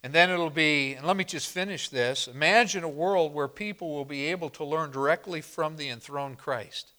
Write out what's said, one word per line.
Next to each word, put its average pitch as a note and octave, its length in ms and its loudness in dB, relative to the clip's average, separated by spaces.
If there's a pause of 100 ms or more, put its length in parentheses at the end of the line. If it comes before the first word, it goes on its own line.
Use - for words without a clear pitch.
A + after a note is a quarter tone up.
And C3 120 -10
then F3 160 8
it'll E3+ 200 2
be, D3 440 2
and C3+ 140 -10
let F#3+ 100 4
me F#3+ 60 -2
just - 280 -6
finish F#3 380 -4
this, B2+ 380 0
imagine E3+ 560 4
a D#3+ 60 -2
world D#3+ 440 2
where D3 140 0
people F3+ 460 -8
will C#3+ 120 -4
be C#3+ 220 -6
able E3+ 240 -4
to - 120 -8
learn D3+ 280 -2
directly D#3 500 0
from D#3 340 -4
the C#3+ 140 -8
enthroned C3+ 480 -8
Christ. - 600 -8